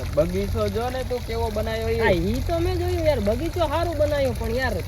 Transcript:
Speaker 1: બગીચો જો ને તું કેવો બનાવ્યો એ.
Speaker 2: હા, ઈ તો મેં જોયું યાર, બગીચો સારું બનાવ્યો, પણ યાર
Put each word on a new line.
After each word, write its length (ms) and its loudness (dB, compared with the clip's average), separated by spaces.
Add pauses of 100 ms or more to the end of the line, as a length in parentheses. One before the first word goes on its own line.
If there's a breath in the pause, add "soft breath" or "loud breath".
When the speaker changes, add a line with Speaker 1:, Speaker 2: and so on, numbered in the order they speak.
(140)
Speaker 1:
બગીચો 540 2
જો 220 -2
ને 180 -4
તું 180 -2
કેવો 240 -2
બનાવ્યો 380 -2
એ. 100 0
Speaker 2:
હા, 120 4
ઈ 360 2
તો 120 0
મેં 200 0
જોયું 280 0
યાર, 140 4
બગીચો 480 0
સારું 300 0
બનાવ્યો, 340 2
પણ 220 -2
યાર 180 0 (160)